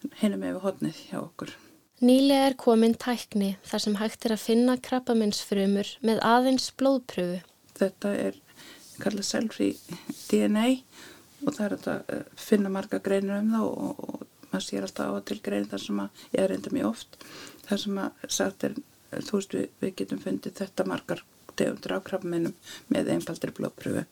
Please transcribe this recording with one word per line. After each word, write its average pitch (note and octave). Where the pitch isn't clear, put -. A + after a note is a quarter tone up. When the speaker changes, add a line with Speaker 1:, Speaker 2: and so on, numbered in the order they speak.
Speaker 1:
hinum G3
yfir F3+
hornið D#3+
hjá -
okkur. -
Speaker 2:
Nýlega C4+
er C4
komin A3+
tækni G#3
þar G#3+
sem G#3
hægt A3
er A3
að -
finna A#3+
krabbameinsfrumur G#3
með A3
aðeins B3+
blóðprufu. A#3+
Speaker 1:
Þetta G3
er G3
kallað G3+
cell-free -
D G#3+
N G#3+
A A#3
og -
það G#3
er G3+
hægt -
að, -
eh, -
finna G3+
marga G3
greinar G3
um A3
það A3
og, -
og, -
og -
maður F#3+
sér -
alltaf -
á G3+
og G3
til G#3
greinar G3+
þar G3
sem G3+
að, -
ég -
er F#2+
reyndar G3
mjög G#2
oft, -
þar G3+
sem G3
að -
sagt -
er, G#3
þú -
veist, -
við, -
við F#3+
getum -
fundið G3
þetta F#3+
margar -
tegundir -
af F#3+
krabbameinum F3
með -
einfaldri -
blóðprufu. -